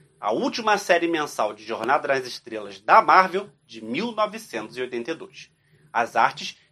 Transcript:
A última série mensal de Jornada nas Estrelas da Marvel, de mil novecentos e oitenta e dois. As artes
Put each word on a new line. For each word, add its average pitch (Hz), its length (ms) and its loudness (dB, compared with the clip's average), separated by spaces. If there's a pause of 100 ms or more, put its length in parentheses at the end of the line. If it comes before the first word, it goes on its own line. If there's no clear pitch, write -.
(200)
A 104 120 -2
última 214 480 0
série 170 280 2
mensal 143 460 -2
de 107 100 -18
Jornada 117 440 0
nas 135 180 0
Estrelas 107 540 -12
da 185 200 6
Marvel, 185 480 4 (200)
de - 160 -18
mil 226 300 -4
novecentos 202 600 -6
e 127 60 -6
oitenta 123 300 -6
e - 20 -4
dois. - 380 -16 (420)
As 117 220 -2
artes 127 420 0 (140)